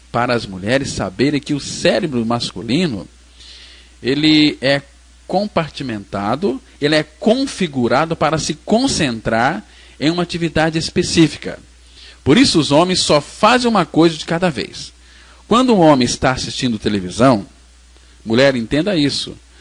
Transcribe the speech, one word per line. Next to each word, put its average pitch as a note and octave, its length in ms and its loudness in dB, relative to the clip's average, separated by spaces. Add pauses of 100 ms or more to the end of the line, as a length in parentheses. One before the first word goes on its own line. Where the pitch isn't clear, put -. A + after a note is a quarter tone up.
(100)
para B2 240 0
as A2 100 -4
mulheres G#2 460 -2
saberem B2 500 -2
que - 140 -6
o C#3 60 -4
cérebro E3 640 -2
masculino, A#2 800 -4 (960)
ele D3+ 580 2
é C#3 220 0 (460)
compartimentado, C#3+ 1300 -4 (200)
ele D3 160 0
é D3+ 80 0
configurado E3 1120 -2
para D#3 200 0
se D#3 180 -4
concentrar C#3 1080 -2 (360)
em D3 100 0
uma F3 140 -2
atividade E3 520 -2
específica. - 840 0 (640)
Por C#3 120 4
isso B3 220 4
os C#3+ 140 0
homens F3 280 2
só D3+ 200 2
fazem A#3+ 500 0
uma G3 160 2
coisa D#3+ 300 2
de - 80 -12
cada E3+ 260 -2
vez. - 420 -10 (540)
Quando B3 260 4
um G3+ 80 4
homem D3 240 6
está C3 280 0
assistindo B2 460 -4
televisão, G2+ 680 0 (800)
mulher, C3 320 2
entenda D3 400 -2
isso. C3+ 400 -4 (240)